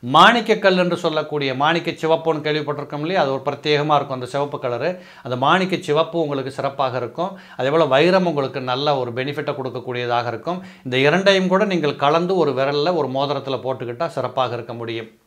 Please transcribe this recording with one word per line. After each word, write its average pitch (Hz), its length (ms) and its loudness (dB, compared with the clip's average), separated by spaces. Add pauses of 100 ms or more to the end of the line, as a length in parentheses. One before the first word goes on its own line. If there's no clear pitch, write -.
மாணிக்கக்கல் 196 760 6
என்று 175 200 2
சொல்லக்கூடிய, 151 580 -2
மாணிக்க 156 360 0
சிவப்புன்னு 160 520 0
கேள்விப்பட்டிருக்கோம் 147 580 -4
இல்லையா, 175 200 0
அது 139 120 2
ஒரு 135 120 -4
பிரத்யேகமா 151 500 0
இருக்கும் 139 140 2
அந்த 127 180 -6
சிவப்பு 139 360 -4
கலரு. 135 360 -2 (240)
அந்த 127 140 -4
மாணிக்க 175 400 2
சிவப்பு 160 440 0
உங்களுக்கு 139 300 -4
சிறப்பாக 131 460 -4
இருக்கும். 165 420 -6 (180)
அதே 131 140 0
போல 160 140 4
வைரம் 170 420 4
உங்களுக்கு 139 340 -2
நல்ல 135 380 -2
ஒரு 120 140 -4
பெனிஃபிட்டை 139 420 -4
கொடுக்கக்கூடியதாக 123 720 -4
இருக்கும். 160 360 -6 (220)
இந்த 127 140 0
இரண்டையும் 185 500 4
கூட 190 160 4
நீங்கள் 160 320 -2
கலந்து 170 400 2
ஒரு 151 160 2
விரல்ல, 143 440 0
ஒரு 143 120 0
மோதிரத்துல 135 560 -2
போட்டுக்கிட்டா 123 420 -6
சிறப்பாக 123 480 -4
இருக்க 120 180 -10
முடியும். 113 380 -8 (160)